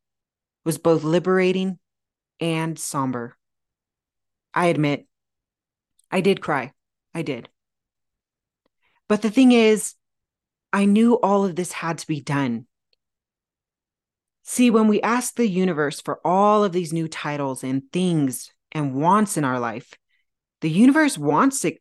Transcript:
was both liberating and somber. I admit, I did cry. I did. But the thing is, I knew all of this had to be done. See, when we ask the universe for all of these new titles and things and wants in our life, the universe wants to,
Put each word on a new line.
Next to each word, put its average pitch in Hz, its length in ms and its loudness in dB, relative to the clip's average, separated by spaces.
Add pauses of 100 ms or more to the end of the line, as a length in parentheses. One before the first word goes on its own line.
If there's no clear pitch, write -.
(640)
was 156 120 -4
both 160 260 2
liberating 185 760 0 (600)
and 160 380 -4
somber. 123 600 -8 (1160)
I 175 140 0
admit, 147 400 -2 (1040)
I 185 100 -2
did 190 200 0
cry. 135 320 -4 (400)
I 165 100 -8
did. 135 260 -10 (1600)
But 208 140 0
the 220 80 0
thing 254 200 6
is, 220 440 4 (760)
I 202 140 2
knew 220 300 4
all 196 280 2
of 180 120 -2
this 175 160 -6
had 165 280 -6
to - 80 -14
be 147 140 -4
done. 135 460 -4 (1800)
See, 247 260 2
when 220 180 4
we 208 140 2
ask 240 320 -2
the 240 140 -2
universe 175 540 -2
for 147 220 -8
all 208 400 2
of 202 80 -2
these 165 220 -4
new 165 140 -4
titles 143 560 -8
and 131 180 -4 (100)
things 165 600 -2 (200)
and 147 220 -4
wants 180 440 2
in 151 60 -2
our 127 160 -2
life, 117 320 -8 (720)
the 160 80 -4
universe 269 480 4
wants 156 440 0
to, 170 200 -2